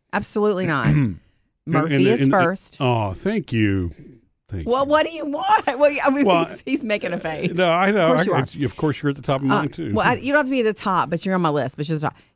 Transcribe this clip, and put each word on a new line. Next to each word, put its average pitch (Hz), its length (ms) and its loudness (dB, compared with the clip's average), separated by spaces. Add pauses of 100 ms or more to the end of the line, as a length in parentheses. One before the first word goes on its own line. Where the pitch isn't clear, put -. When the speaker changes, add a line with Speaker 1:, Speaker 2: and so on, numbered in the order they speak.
(140)
Speaker 1:
Absolutely 208 520 -2
not. 143 220 0
Speaker 2:
<clears throat> - 800 -4
Speaker 1:
Murphy 156 300 0
Speaker 3:
And, 135 100 4
and, 214 80 4
Speaker 1:
is 247 100 0
Speaker 3:
and, 185 80 4
Speaker 1:
first. 190 480 0
Speaker 3:
oh, 113 340 0
thank 190 400 -4
you. 98 380 0 (560)
Thank 107 200 -8
Speaker 1:
Well, 262 180 0
Speaker 3:
you. 277 40 -6
Speaker 1:
what 302 160 4
do 320 60 -6
you 311 180 -10
want? 381 380 0
<laughs> 262 120 -2
Well, 294 240 4
I 277 60 4
mean, 277 160 2
Speaker 3:
Well, 170 200 4
Speaker 1:
he's, - 160 -12
he's 269 220 -4
making 208 300 -4
a 175 60 -4
face. 160 360 -6
Speaker 3:
No, 180 160 2
I 190 200 2
know. 185 220 4
Speaker 1:
Of - 20 4
course 156 60 2
Speaker 3:
I, - 40 2
Speaker 1:
you 196 80 0
are. 147 80 2
Speaker 3:
it's, - 220 -6
of 120 120 -4
course, 147 280 -2
you're 143 80 0
at 139 40 -2
the 143 60 -18
top 139 200 -2
of 135 60 0
mine, 180 200 2
Speaker 1:
Uh, - 20 -4
Speaker 3:
too. 143 240 -8
Speaker 1:
well, 202 140 2
I, 247 80 2
you 262 180 -4
don't 294 60 6
have 285 80 0
to 262 40 -4
be 262 100 0
at 220 40 2
the 214 80 0
top, 180 380 -2
but 170 140 -4
you're 190 100 0
on 180 60 2
my 160 80 2
list, 139 280 -2
but 147 100 -6
you're 156 120 -2
the 151 80 -4
top. - 80 -6 (200)